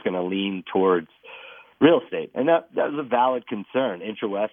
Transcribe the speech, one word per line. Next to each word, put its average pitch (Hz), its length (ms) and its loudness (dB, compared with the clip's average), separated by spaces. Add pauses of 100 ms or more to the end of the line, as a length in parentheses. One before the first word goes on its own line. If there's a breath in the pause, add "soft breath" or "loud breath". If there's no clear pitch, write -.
gonna 90 180 -2
lean 95 400 -4 (100)
towards 92 360 4 (720 loud breath)
real 156 240 8
estate. - 300 -8
And 139 140 -2
that, 165 260 2
that 147 160 -2
was 143 80 -8
a 143 100 -6
valid 123 380 0
concern. 104 540 -4
Intrawest, 104 520 -4